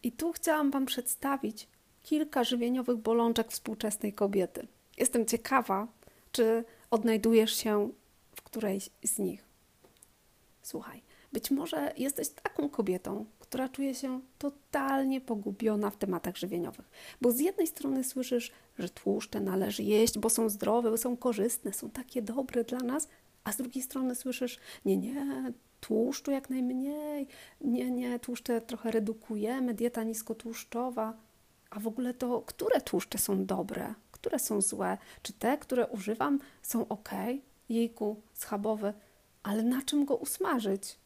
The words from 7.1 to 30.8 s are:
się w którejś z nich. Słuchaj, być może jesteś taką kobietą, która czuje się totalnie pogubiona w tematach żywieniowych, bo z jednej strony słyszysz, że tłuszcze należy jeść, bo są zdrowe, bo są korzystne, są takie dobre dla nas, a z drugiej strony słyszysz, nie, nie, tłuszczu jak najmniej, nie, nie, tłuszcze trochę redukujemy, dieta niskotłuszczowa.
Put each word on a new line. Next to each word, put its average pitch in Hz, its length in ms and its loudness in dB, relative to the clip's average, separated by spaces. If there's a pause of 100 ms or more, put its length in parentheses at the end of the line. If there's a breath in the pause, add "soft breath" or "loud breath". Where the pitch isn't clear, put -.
się 208 360 2 (460)
w - 60 -14
którejś 202 480 -4 (140)
z - 160 -2
nich. 190 260 -4 (1160)
Słuchaj, - 400 -12 (320 soft breath)
być - 180 -2
może 294 460 0
jesteś 277 320 -2
taką - 400 -4
kobietą, 202 560 -2 (140)
która 262 300 -4
czuje 269 260 -2
się 254 260 -4 (160)
totalnie 269 840 0
pogubiona 208 680 0
w - 80 -8
tematach 180 400 -2
żywieniowych, 175 520 -4 (320 loud breath)
bo 240 100 6
z 240 80 2
jednej 339 280 2
strony 269 360 -2
słyszysz, 247 480 -2 (260 loud breath)
że 175 120 -4
tłuszcze 208 500 -4
należy 196 440 0
jeść, 214 360 4
bo 226 100 2
są 226 200 4
zdrowe, 214 420 2
bo 226 60 0
są 247 200 0
korzystne, 214 560 0
są - 160 -8
takie 247 320 -6
dobre 233 420 -2
dla 247 160 -4
nas, 254 280 -2 (360 soft breath)
a 214 80 -4
z - 60 -2
drugiej 254 260 -4
strony 254 320 -2
słyszysz, 247 440 -4 (260 loud breath)
nie, 196 120 6
nie, 262 560 -2 (280)
tłuszczu 247 500 0
jak 269 180 -2
najmniej, 277 800 -2 (340 loud breath)
nie, 247 300 0
nie, 247 280 -2
tłuszcze 240 420 -2
trochę 226 300 -4
redukujemy, 220 840 -2
dieta 233 300 -2
niskotłuszczowa. 226 1120 -4 (560)